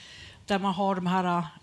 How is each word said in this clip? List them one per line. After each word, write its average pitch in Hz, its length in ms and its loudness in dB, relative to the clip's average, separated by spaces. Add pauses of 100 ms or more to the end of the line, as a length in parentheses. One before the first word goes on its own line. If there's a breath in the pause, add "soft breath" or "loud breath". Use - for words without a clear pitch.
(460 loud breath)
där 202 120 2
man 190 160 0
har 196 200 2
de 185 120 -2
här, 180 320 2
eh, 165 80 -2 (160)